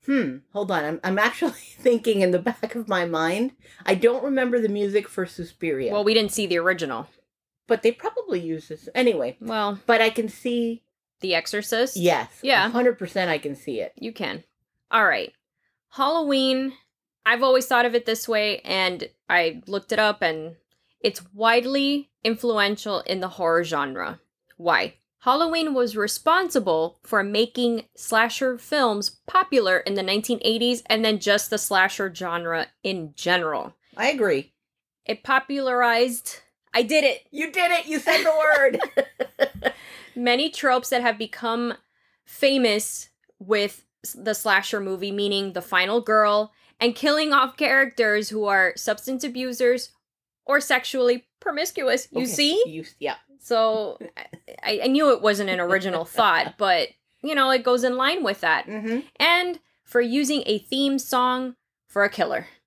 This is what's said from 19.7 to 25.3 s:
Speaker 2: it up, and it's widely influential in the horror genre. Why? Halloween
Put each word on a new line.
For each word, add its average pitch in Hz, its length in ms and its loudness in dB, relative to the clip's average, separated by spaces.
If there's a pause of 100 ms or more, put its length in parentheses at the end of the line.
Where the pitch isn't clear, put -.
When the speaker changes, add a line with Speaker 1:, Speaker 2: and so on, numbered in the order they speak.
Speaker 2:
it 208 60 0
up, 208 240 0
and 160 320 -4 (460)
it's - 220 -2 (120)
widely 269 760 0 (120)
influential 214 800 -2
in 190 200 -6
the 185 100 -6
horror 170 340 2
genre. 143 560 -4 (360)
Why? 151 380 0 (260)
Halloween 311 540 0